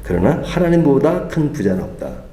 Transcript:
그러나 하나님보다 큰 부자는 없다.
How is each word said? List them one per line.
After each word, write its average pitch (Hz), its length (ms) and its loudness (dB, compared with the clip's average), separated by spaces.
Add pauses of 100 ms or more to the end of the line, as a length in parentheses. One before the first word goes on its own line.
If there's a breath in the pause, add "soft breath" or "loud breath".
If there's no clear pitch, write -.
그러나 95 400 0
하나님보다 165 840 2
큰 147 240 -2
부자는 95 300 -2
없다. - 500 -12